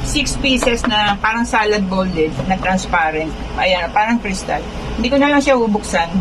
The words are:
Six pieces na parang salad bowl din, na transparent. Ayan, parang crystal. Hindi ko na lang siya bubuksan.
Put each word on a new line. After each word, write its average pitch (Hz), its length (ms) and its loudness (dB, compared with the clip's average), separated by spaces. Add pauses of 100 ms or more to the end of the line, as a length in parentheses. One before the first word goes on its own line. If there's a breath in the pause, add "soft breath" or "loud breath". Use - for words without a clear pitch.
Six - 400 -2
pieces 247 400 2
na 208 400 2
parang 233 240 0
salad 208 400 0
bowl 190 240 0
din, 156 160 0 (160)
na 185 160 0
transparent. 160 720 0 (240)
Ayan, 180 400 0
parang 233 240 2
crystal. - 400 -4 (400)
Hindi 247 80 0
ko 277 80 2
na 285 160 4
lang 285 80 6
siya 285 160 4
bubuksan. 208 540 0 (100)